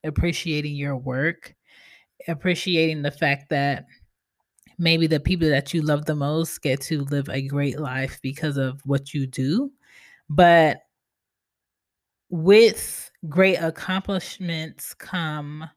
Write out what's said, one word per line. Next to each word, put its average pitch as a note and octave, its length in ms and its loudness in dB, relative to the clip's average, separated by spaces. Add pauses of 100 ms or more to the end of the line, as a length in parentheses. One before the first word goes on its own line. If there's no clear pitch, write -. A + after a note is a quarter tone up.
appreciating D3+ 720 -2
your C#3+ 220 -4
work, C3 580 -4 (720)
appreciating E3 760 0
the C#3+ 80 -2
fact C#3 400 -2
that C#3+ 360 -2 (920)
maybe E3 280 4
the D3+ 140 2
people E3 280 2
that C#3 240 0
you E3 100 0
love D3+ 240 0
the D#3 80 0
most D3+ 480 -2
get C#3 180 0
to D3 240 -4
live C#3 240 -2
a C3+ 140 -4
great C#3+ 360 -2
life C3 440 -6
because C#3 340 -4
of C3+ 280 -4
what C#3 300 -2
you C3+ 120 -2
do. D3+ 440 -2 (580)
But E3 520 6 (1500)
with G3 800 4 (180)
great F#3 280 4
accomplishments E3+ 1400 -6
come D3+ 840 -8